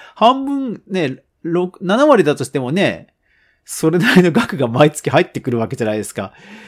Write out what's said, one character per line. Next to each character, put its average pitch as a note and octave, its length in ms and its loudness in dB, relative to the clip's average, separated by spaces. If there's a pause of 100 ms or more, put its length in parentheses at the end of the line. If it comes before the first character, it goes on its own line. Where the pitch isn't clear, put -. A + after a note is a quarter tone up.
(160)
半 C4 300 2
分 C4+ 420 -6
ね、 E3 360 -4 (200)
六、 F3 380 -4
七 G#3 240 0
割 C4 180 6
だ C#3+ 120 0
と C3+ 100 -6
し - 40 -10
て - 120 -4
も B2+ 100 -4
ね、 D3 360 -2 (580)
そ - 240 -2
れ F3 100 0
な A3+ 160 2
り F#3 80 8
の F3 80 2
額 A#3 240 -2
が C3 140 -2
毎 C#3+ 220 4
月 - 180 -6
入 D#3 140 4
っ - 20 -4
て - 160 -10
く B2 100 -6
る A#2+ 60 -2
わ A2+ 100 -2
け A#2+ 80 -8
じ A#2+ 80 -4
ゃ G#2+ 40 -2
な G#2+ 60 0
い G#2+ 40 -2
で G2+ 80 -4
す - 80 -14
か。 G2 180 -10 (360)